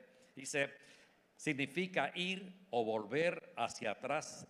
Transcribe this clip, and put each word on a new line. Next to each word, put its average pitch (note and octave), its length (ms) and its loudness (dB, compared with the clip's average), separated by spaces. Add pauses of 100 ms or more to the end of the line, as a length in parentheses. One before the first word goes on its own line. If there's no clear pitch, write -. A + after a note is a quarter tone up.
(360)
Dice, C#3 360 0 (640)
significa D#3 800 2
ir F#3 560 -4
o A#2 160 4
volver A2+ 720 0
hacia A#2 340 -2
atrás C#3 600 -4